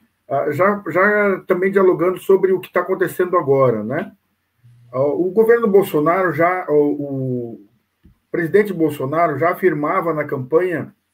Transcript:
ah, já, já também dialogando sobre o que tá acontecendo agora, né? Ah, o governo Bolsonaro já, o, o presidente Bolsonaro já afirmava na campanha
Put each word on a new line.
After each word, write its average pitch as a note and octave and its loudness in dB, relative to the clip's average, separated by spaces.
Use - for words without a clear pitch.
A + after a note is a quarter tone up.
ah, C#3+ -2
já, G3+ 0
já G3 0
também F#3+ 0
dialogando F3+ 2
sobre F#3+ 2
o F3+ 0
que - -16
tá F#3 0
acontecendo F3+ -2
agora, C3+ 2
né? D3 -8
Ah, C3 -2
o D3 0
governo A3+ 4
Bolsonaro F3+ 2
já, F3 0
o, C#3 -2
o G#2 -18
presidente F3 0
Bolsonaro D#3 -2
já E3 0
afirmava E3 -2
na D3+ -4
campanha D3 -2